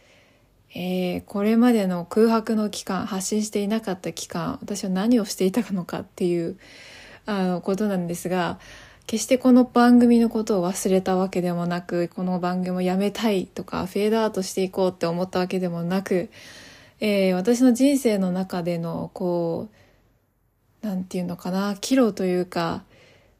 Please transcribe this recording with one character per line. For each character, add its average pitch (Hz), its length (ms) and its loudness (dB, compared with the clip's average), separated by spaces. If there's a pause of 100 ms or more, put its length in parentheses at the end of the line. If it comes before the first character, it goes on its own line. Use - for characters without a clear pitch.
(760)
え 180 440 -2
ー、 180 60 -10
こ 202 180 -6
れ 214 140 4
ま 240 160 6
で 214 140 2
の 175 200 -4
空 226 240 4
白 226 260 0
の 208 140 -2
期 - 120 -12
間、 190 220 -4
発 190 220 -6
信 214 160 -2
し 214 80 -6
て 208 100 -2
い 202 80 -2
な 220 140 -2
か 196 100 -6
っ 185 80 -6
た 165 120 -8
期 - 140 -10
間、 165 360 -6
私 202 220 -8
は 190 60 -4
何 214 300 4
を 202 60 -2
し - 80 -10
て - 100 0
い 190 80 2
た 247 80 2 (120)
の 180 120 -4
か - 160 -8
っ - 40 -12
て - 220 -6
い 170 220 0
う、 196 80 -10 (680)
あ 196 200 -2
の、 180 140 -2
こ 196 160 -2
と 214 120 -2
な 196 80 -2
ん 175 100 -2
で 170 80 -4
す 175 160 -8
が、 180 280 -2 (480)
決 220 180 -4
し - 20 -8
て 262 100 4
こ 254 160 4
の 247 120 8
番 240 340 6
組 240 200 8
の 226 120 4
こ 220 140 -2
と 208 180 2
を 170 40 0
忘 190 220 -2
れ 185 140 4
た 190 140 0
わ 190 120 2
け 190 140 -2
で 175 100 -2
も 175 140 -4
な 175 160 -4
く、 175 260 -4
こ - 140 -8
の 185 180 -2
番 180 240 -2
組 180 100 -4
を 180 60 -2
や 180 160 0
め 202 140 0
た 220 200 -2
い 196 180 0
と - 160 -10
か、 170 200 -6
フ 185 140 -6
ェ 208 100 0
ー - 20 2
ド 226 100 2
ア 220 80 0
ウ 214 40 -4
ト 196 80 -4
し 185 140 -8
て 190 80 -2
い 185 80 -2
こ 190 160 0
う 180 40 2
っ 180 40 -12
て - 100 -4
思 170 200 -2
っ 185 40 -6
た 185 120 -2
わ 180 60 0
け 185 140 -4
で 180 80 -2
も 170 140 -6
な 180 180 -2
く、 190 300 -4 (680)
え 196 320 2
ー、 - 20 2
私 233 260 0
の 254 140 6
人 269 240 4
生 220 180 2
の 185 160 0
中 185 300 -4
で 175 160 -2
の、 165 340 -6
こ 175 560 -4 (1120)
う、 220 40 -10
な 202 80 -4
ん 185 100 -4
て 185 140 -8
い - 20 -2
う 175 60 -4
の 175 100 -8
か 180 140 -10
な、 196 280 -2
岐 262 180 0
路 226 180 4
と 196 100 -4
い 180 160 2
う 180 60 -2
か、 170 380 -4 (560)